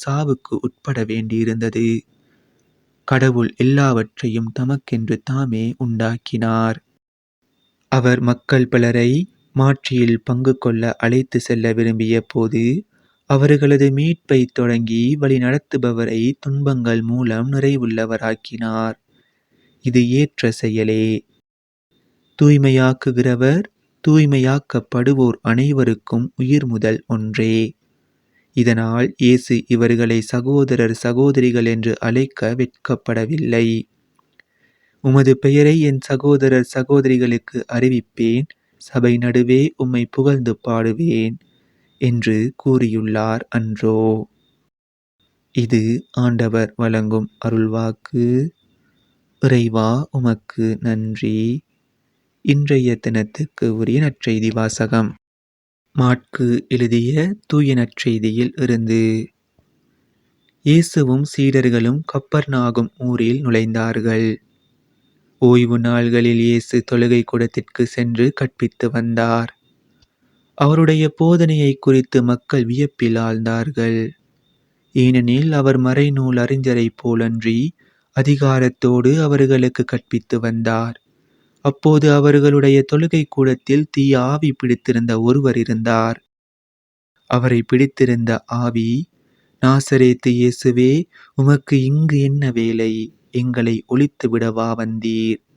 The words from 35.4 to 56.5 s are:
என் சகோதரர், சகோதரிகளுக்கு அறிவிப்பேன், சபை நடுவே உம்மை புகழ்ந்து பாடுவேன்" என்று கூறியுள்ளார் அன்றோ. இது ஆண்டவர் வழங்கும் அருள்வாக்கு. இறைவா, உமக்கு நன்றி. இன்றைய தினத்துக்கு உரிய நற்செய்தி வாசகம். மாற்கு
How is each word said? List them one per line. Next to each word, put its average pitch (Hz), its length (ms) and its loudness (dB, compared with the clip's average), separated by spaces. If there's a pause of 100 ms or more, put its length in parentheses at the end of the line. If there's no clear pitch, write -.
என் 139 200 0
சகோதரர், 131 640 2
சகோதரிகளுக்கு 127 1080 0
அறிவிப்பேன், 120 720 -2 (300)
சபை 123 400 0
நடுவே 123 600 2
உம்மை 127 300 -2
புகழ்ந்து 131 520 -2 (100)
பாடுவேன்" 113 720 -2 (600)
என்று 117 560 -2 (100)
கூறியுள்ளார் 110 920 -2
அன்றோ. 110 680 -2 (1300)
இது 117 580 0
ஆண்டவர் 113 640 -2
வழங்கும் 110 540 -2 (140)
அருள்வாக்கு. 113 1080 -2 (920)
இறைவா, 117 680 0
உமக்கு 113 680 -4
நன்றி. 110 840 -4 (800)
இன்றைய 143 520 0
தினத்துக்கு 113 800 -4
உரிய 113 240 0
நற்செய்தி 113 500 -2
வாசகம். 110 640 -2 (800)
மாற்கு 123 760 -2